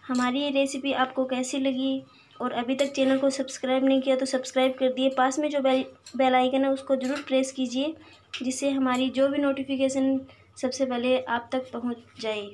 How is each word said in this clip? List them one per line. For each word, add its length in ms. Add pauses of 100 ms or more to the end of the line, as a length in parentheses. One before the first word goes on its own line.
हमारी 380
ये 100
रेसिपी 440
आपको 320
कैसी 340
लगी। 420 (380)
और 120
अभी 220
तक 180
चैनल 260
को 120
सब्सक्राइब 540
नहीं 160
किया 160
तो 100
सब्सक्राइब 520
कर 140
दिए, 180
पास 280
में 120
जो 100
बेल, 240 (320)
बेल 180
आइकन 300
है 80
उसको 240
ज़रूर 320
प्रेस 240
कीजिए, 420 (480)
जिससे 280
हमारी 400
जो 180
भी 100
notification 800 (420)
सबसे 240
पहले 340
आप 320
तक 200
पहुंच 480
जाए। 340